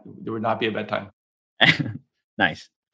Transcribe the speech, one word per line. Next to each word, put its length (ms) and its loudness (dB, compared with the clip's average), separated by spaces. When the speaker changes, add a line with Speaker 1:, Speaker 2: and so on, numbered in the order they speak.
Speaker 1:
there 260 -10
would 100 -4
not 180 0
be 80 2
a 20 -2
bedtime. 400 -4
Speaker 2:
<laughs> 400 4
Nice. 320 0